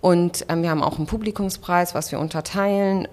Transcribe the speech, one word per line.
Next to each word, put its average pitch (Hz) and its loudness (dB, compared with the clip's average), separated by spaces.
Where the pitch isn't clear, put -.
Und, 175 4
ähm, 165 0
wir 170 0
haben 151 2
auch 151 0
einen 151 -2
Publikumspreis, 190 -2
was - -4
wir - -4
unterteilen, 196 0